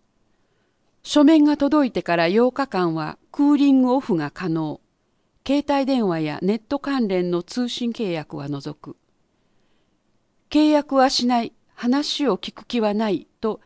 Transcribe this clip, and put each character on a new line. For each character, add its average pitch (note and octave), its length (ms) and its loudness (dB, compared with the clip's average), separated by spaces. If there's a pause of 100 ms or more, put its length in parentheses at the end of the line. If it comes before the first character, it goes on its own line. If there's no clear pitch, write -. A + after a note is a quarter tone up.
(1040)
書 D4 220 2
面 D4+ 200 6
が D4 120 2
届 C#4+ 320 2
い - 40 -8
て F3 100 -4
か E3+ 140 -2
ら E3+ 120 2
八 A#3 240 2
日 C4+ 140 -4
間 F3+ 280 -2
は D#3+ 240 -8 (140)
ク - 100 -2
ー C#4+ 140 4
リ C#4 160 4
ン C4 100 4
グ B3 100 2
オ C4+ 80 0
フ A3 160 -2
が D3 140 -4
可 - 180 -8
能。 D#3 320 -4 (680)
携 C#4+ 220 0
帯 C#4 180 0
電 B3 200 0
話 E3 140 0
や D3+ 220 -4
ネ F#3+ 120 0
ッ A#3 40 -4
ト C#4+ 200 -6
関 C4+ 300 -2
連 F3+ 220 -2
の F3 120 -2
通 B3 260 -6
信 A#3 240 -6
契 G#3+ 200 -6
約 D#3 240 -8
は C#3+ 120 -10
除 C#3+ 300 -10
く。 - 180 -20 (1500)
契 D4+ 200 4
約 D4 240 0
は C4 140 4
し A#3+ 180 -2
な A#3+ 160 0
い、 - 100 -10 (220)
話 C#4 540 -2
を G#3 80 2
聞 - 160 -14
く - 140 -20
気 A#3+ 160 -2
は G#3 100 0
な G#3+ 160 -2
い D#3+ 180 -4 (140)
と G#3+ 260 -4